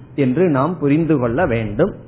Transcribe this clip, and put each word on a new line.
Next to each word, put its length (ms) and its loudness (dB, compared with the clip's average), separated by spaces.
என்று 340 2
நாம் 280 0
புரிந்து 400 2
கொள்ள 280 -2
வேண்டும். 480 -2